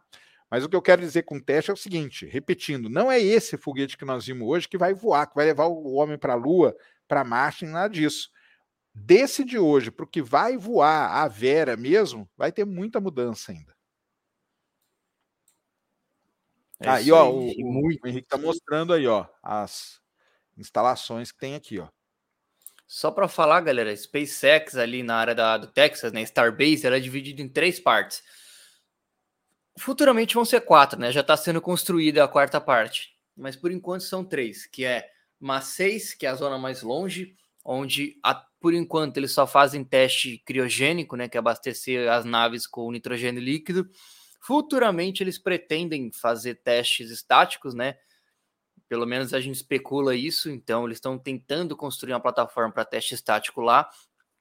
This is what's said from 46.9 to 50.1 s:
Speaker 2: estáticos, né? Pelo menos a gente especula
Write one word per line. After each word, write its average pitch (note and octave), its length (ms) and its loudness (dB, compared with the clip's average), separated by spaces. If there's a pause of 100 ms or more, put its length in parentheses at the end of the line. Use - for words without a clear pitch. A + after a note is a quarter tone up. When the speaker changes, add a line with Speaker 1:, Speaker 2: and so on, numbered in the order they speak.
Speaker 2:
estáticos, C3 640 0
né? B2 240 -6 (920)
Pelo A#2 160 -4
menos B2+ 280 -4
a C3+ 60 0
gente C3 160 -6
especula C3+ 600 -2